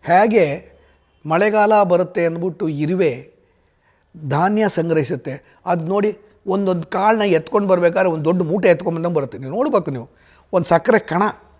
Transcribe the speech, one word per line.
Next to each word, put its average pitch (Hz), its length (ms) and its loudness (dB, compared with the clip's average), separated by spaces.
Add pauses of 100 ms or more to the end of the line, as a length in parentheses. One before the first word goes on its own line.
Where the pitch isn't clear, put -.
ಹೇಗೆ 180 680 2 (540)
ಮಳೆಗಾಲ 208 580 2
ಬರುತ್ತೆ 175 420 0
ಅಂದ್ಬಿಟ್ಟು 170 440 -4
ಇರುವೆ 151 640 -2 (960)
ಧಾನ್ಯ 196 400 0
ಸಂಗ್ರಹಿಸುತ್ತೆ, 147 960 -4
ಅದು 175 200 -2
ನೋಡಿ 202 320 -2 (300)
ಒಂದೊಂದು 185 400 -2
ಕಾಳನ್ನ 214 340 0
ಎತ್ಕೊಂಡು 202 460 0
ಬರ್ಬೇಕಾದ್ರೆ 175 460 2
ಒಂದು 156 120 -4
ದೊಡ್ಡ 175 160 2
ಮೂಟೆ 180 280 0
ಎತ್ಕೊಂಡ್ಬಂದಂಗೆ 170 460 0
ಬರುತ್ತೆ. 139 220 -4
ನೀವು 131 140 -12
ನೋಡ್ಬೇಕು, 277 400 -2
ನೀವು 127 180 -10 (440)
ಒಂದು 175 120 0
ಸಕ್ಕರೆ 180 340 2
ಕಣ 175 240 -2 (360)